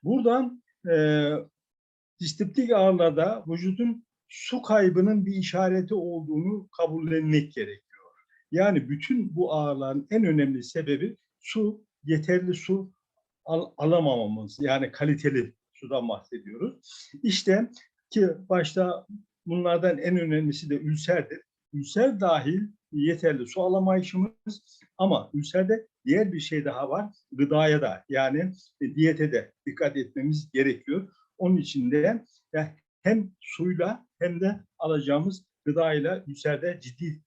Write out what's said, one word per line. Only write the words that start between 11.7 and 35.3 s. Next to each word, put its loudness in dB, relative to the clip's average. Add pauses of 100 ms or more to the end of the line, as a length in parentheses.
yeterli 0
su -4 (520)
al-, -4
alamamamız, 0
yani 0
kaliteli 0 (200)
sudan -6
bahsediyoruz. -12 (120)
İşte 0 (400)
ki 2 (200)
başta -2 (400)
bunlardan 0
en 0
önemlisi -2
de 0
ülserdir. -2 (320)
Ülser 0
dahil 2 (320)
yeterli 0
su -4
alamayışımız -2 (160)
ama 2
ülserde 0 (180)
diğer 2
bir -4
şey -4
daha -4
var. -4 (260)
Gıdaya 2
da, -4
yani, 0 (280)
e, -6
diyete 2
de -4 (140)
dikkat -4
etmemiz -4
gerekiyor. -2 (260)
Onun 4
için -2
de 2 (280)
ya -4 (260)
hem 0
suyla -4 (120)
hem -2
de 0 (180)
alacağımız -2 (180)